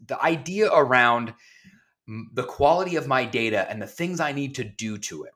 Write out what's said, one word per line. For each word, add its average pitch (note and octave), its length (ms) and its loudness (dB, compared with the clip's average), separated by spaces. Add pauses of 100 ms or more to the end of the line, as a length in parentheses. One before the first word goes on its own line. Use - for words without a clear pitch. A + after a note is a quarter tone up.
the - 160 -6
idea E3 480 0
around A#2+ 640 4 (760)
m-, A2 240 -12
the B2 100 -4
quality E3 540 2
of C#3 100 -4
my C3 160 2
data A2+ 480 0
and G#2+ 100 -8
the F#2+ 60 -8
things F3 320 -6
I D3 140 -2
need C#3 220 -6
to B2+ 100 -6
do G#2+ 320 -8
to E2 260 -10
it, - 120 -16